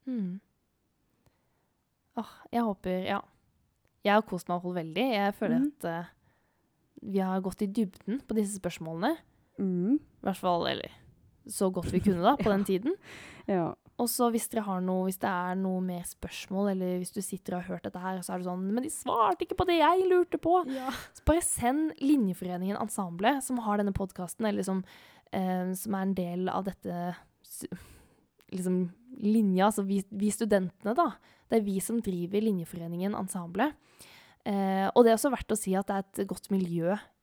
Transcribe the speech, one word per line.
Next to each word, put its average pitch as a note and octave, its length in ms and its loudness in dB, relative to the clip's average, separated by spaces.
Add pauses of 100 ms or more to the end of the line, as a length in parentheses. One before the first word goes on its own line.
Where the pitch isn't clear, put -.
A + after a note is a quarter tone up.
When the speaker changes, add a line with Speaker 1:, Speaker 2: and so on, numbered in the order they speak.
Speaker 1:
Mm. G3+ 340 -4 (1800)
Åh, A3+ 140 -6 (220)
jeg A#3+ 100 2
håper, F#3+ 440 -2
ja. G3+ 140 -2 (840)
Jeg G3+ 120 6
har A3 60 6
kost F#3 260 -6
meg F3 80 0
i F3 40 -4
hvert F3+ 80 -6
fall F3+ 160 -2
veldig. E3 280 0
Jeg G3+ 220 2
føler A#3 260 0
Speaker 2:
Mhm. C#4+ 160 0
Speaker 1:
at, - 80 -16
eh, E3+ 200 -4 (960)
vi G3 160 -2
har F#3+ 220 0
gått F#3 220 -4
i G#3 40 0
dybden G#3 600 -2
på - 80 -4
disse G#3 240 0
spørsmålene. F3 580 -2 (420)
Speaker 2:
Mhm. F#3 360 2
Speaker 1:
I - 300 -6
hvert F#3+ 120 0
fall, F3 300 2
eller - 220 -4 (580)
så G3+ 260 0
godt E3+ 200 -4
vi F3+ 80 4
kunne F3+ 220 2
da, B3 140 6
på G#3 80 -2
Speaker 2:
<laughs> A3 60 4
Ja. G3 60 4
Speaker 1:
den G3+ 80 2
tiden. G3+ 280 0 (540)
Speaker 2:
Ja. F3 280 0 (260)
Speaker 1:
Og A#3+ 80 0
så A#3+ 240 2
hvis A3+ 160 -2
dere A3+ 160 -2
har F#3+ 160 -2
noe, F#3 300 0
hvis F#3+ 100 -6
det - 80 -2
er F3+ 320 -2
noe F#3 240 0
mer F3+ 240 -6
spørsmål, - 640 -4
eller F3+ 260 -2
hvis F3+ 140 -6
du G#3 80 -6
sitter F#3 380 -6
og F3+ 40 -8
har F#3 120 -8
hørt E3+ 100 -12
dette F#3+ 160 -8
her, F#3 240 -4
så - 80 -8
er F#3 80 -4
det F3+ 80 -6
sånn, F3+ 140 -4 (100)
«Men A#3+ 100 0
de C#4 60 -6
svarte - 560 2
ikke F4+ 160 -6
på F4+ 80 2
det F4 100 4
jeg F4 300 6
lurte F4+ 320 4
på!» E4 220 4 (100)
Speaker 2:
Ja. C4 160 -6 (240)
Speaker 1:
Så - 160 -20
bare E4 160 6
send D4 560 0
Linjeforeningen F#3+ 800 2
Ensemble, G3+ 600 0
som B3+ 160 -4
har G#3+ 180 0
denne G3+ 160 2
podcasten, F#3+ 560 -4
eller G3+ 160 0
som, F#3+ 160 -2 (520)
eh, F#3 420 0
som G3+ 200 -4
er F#3+ 80 -2
en G3 120 0
del F3+ 340 -2
av F#3+ 160 -2
dette F3+ 500 -6 (300)
s-, - 220 -14 (840)
liksom, F3+ 400 0 (300)
linja, G3+ 480 4
altså G#3 160 0
vi, G3 160 0 (100)
vi G#3 220 0
studentene G3+ 640 0
da. E4+ 140 4 (400)
Det A3+ 100 6
er G#3 60 -2
vi G3 140 0
som A3+ 200 -2
driver F#3 400 -2
Linjeforeningen F3+ 760 -2
Ensemble. F#3 580 -2 (760)
Eh, G3 480 0
og B3 100 10
det A3+ 80 8
er A3 60 4
også C#4+ 120 2
verdt - 220 -4
å G#3+ 60 0
si F#3+ 180 -2
at G3 100 -2
det G3+ 120 -2
er G3 100 -6 (140)
et G3 80 -4
godt - 200 -8
miljø F3 460 0 (260)